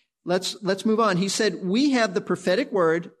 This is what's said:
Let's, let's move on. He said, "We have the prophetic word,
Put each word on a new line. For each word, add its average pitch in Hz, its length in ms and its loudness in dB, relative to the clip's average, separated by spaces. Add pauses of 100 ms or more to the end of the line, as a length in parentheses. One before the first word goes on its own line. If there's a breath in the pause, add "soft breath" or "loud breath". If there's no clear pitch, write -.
(260 soft breath)
Let's, 185 340 -2
let's 190 240 -2
move 220 160 2
on. 202 160 2
He 190 140 0
said, 208 340 -2
"We 254 280 2
have 220 200 2
the 196 80 -2
prophetic - 500 0
word, 170 500 2